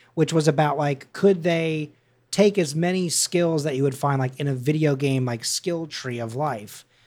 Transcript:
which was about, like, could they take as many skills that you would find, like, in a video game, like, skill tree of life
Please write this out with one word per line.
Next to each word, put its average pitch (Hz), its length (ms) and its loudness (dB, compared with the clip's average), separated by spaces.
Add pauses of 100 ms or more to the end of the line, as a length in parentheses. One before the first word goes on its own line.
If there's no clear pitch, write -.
(140)
which 160 180 2
was 160 160 4
about, 147 300 2
like, 143 360 -2
could 190 300 4
they 165 460 -2 (420)
take 202 280 4
as 147 160 0
many 180 340 0
skills 165 540 0
that 147 120 -2
you 131 60 0
would 139 140 0
find, 143 240 0
like, 131 200 -4
in 147 80 -2
a 139 60 -2
video 147 420 0
game, 135 300 0
like, 120 180 -4
skill 165 440 -4
tree 123 320 -8
of 113 160 -6
life 127 500 -6 (220)